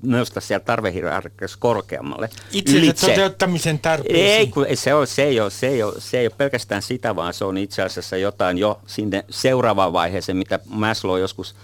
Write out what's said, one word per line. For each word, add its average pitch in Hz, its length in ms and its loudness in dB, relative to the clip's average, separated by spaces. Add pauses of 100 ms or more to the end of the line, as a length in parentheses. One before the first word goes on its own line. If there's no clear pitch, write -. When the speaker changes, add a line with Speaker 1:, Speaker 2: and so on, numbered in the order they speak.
Speaker 1:
nostaa 120 360 0
siellä 98 240 -2
tarvehierarkiassa 92 920 -4
korkeammalle. 92 720 -2 (220)
Speaker 2:
Itsensä 190 280 2
Speaker 1:
Ylitse. 165 280 4
Speaker 2:
toteuttamisen 185 720 2
tarpeisiin. 160 460 2
Speaker 1:
Ei, 208 220 4
kun 139 260 0
se 131 200 2
on, 147 140 4
se - 160 0
ei 139 160 2
ole, 101 100 0
se 127 180 -4
ei 131 160 0
ole, 101 140 -2
se - 220 -4
ei 120 80 2
ole 110 100 -4
pelkästään 123 440 -2
sitä, 120 340 -4
vaan 85 180 -4
se - 120 -6
on 95 120 -2
itse 101 240 -4
asiassa 92 360 -4
jotain 95 400 0
jo 104 300 0
sinne 98 420 -4
seuraavaan 113 640 2
vaiheeseen, 90 440 -2
mitä 95 280 -2
Maslow 107 540 -2
joskus 92 440 -6